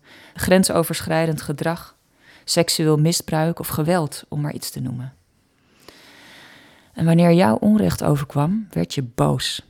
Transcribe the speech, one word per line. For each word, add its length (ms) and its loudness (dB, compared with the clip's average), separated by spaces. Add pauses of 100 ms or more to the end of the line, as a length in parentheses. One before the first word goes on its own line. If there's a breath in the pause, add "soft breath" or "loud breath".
(340 loud breath)
grensoverschrijdend 1080 0
gedrag, 540 -6 (480 soft breath)
seksueel 520 2
misbruik 640 0
of 100 -12
geweld, 600 -2
om 120 -6
maar 120 -6
iets 180 -12
te 100 -10
noemen. 340 -8 (1800 loud breath)
En 120 -4
wanneer 280 6
jou 280 4
onrecht 440 2
overkwam, 640 -2
werd 240 -4
je 80 -4
boos. 680 -2